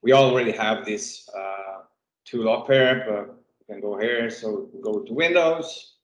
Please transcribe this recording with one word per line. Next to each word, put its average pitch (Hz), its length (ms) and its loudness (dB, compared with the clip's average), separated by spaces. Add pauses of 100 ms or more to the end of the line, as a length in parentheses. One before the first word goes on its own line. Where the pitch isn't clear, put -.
We 123 120 6
already 127 380 6
have 107 340 -2
this, - 440 -8
uh, 95 520 -10 (440)
tool 113 240 -2
up - 180 0
here, 131 400 4
but 104 300 -6 (220)
we - 140 -18
can 98 80 -14
go 101 160 -6
here. 117 320 -2
So 107 440 -8
we - 80 -16
go 107 180 -4
to - 140 -10
Windows 165 920 0